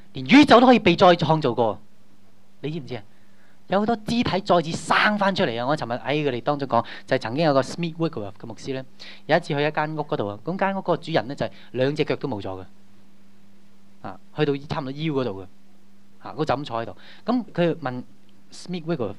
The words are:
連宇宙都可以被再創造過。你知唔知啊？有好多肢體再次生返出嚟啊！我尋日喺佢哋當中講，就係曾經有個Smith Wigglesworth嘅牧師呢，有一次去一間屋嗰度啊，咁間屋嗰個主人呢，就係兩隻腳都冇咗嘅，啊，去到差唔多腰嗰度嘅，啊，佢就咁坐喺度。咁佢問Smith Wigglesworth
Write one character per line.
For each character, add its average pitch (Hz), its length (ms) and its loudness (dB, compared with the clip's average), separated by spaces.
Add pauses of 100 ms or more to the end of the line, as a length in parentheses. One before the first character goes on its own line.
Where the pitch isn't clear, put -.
(140)
連 131 120 -6
宇 262 180 10
宙 233 160 12
都 254 60 10
可 254 60 10
以 233 60 8
被 180 180 6
再 185 120 8
創 160 320 6
造 127 120 2
過。 110 260 0 (840)
你 147 100 -6
知 156 100 -6
唔 120 60 -12
知 123 100 -8
啊？ 107 60 -10 (680)
有 190 120 2
好 214 40 2
多 233 120 2
肢 214 100 -12
體 240 160 0
再 190 180 0 (220)
次 165 100 -6
生 - 460 2
返 196 160 2
出 196 100 2
嚟 117 160 -2
啊！ 123 60 -2
我 147 100 2
尋 131 100 -4
日 117 140 -4
喺 143 260 0
佢 139 40 2
哋 120 100 -2
當 147 180 0
中 139 80 -4
講， 117 160 4 (240)
就 131 100 2
係 123 40 0
曾 113 160 -4
經 165 80 2
有 151 80 6
個 135 80 6
Smith 160 360 -4
Wigglesworth 139 360 -4
嘅 - 140 -14
牧 113 80 -12
師 - 180 -8
呢， 131 100 -6 (440)
有 147 100 6
一 175 40 6
次 - 80 -12
去 151 140 0
一 151 80 4
間 156 240 -2
屋 151 60 -4
嗰 151 160 -2
度 117 100 -2
啊， 104 160 -6
咁 190 160 -4
間 196 160 0
屋 190 40 -4
嗰 185 40 -6
個 165 140 2
主 156 160 -8
人 120 160 2
呢， 143 60 -8
就 123 100 -2
係 104 60 -4 (220)
兩 131 220 2
隻 151 120 0
腳 131 100 0
都 - 100 -6
冇 107 140 -4
咗 98 80 -8 (100)
嘅， 95 60 -12 (1400)
啊， 92 100 -12 (180)
去 151 100 2
到 143 100 0 (120)
差 165 120 -4
唔 139 40 -6
多 127 60 -6
腰 151 220 -4
嗰 135 120 0
度 95 180 -4
嘅， 92 40 -12 (800)
啊， 98 80 -10
佢 147 120 -2
就 127 100 2
咁 143 80 -6
坐 117 180 -4
喺 113 40 -6
度。 95 100 -12 (300)
咁 233 260 0
佢 170 240 2
問 127 260 -6 (480)
Smith 175 340 -8
Wigglesworth 127 340 -4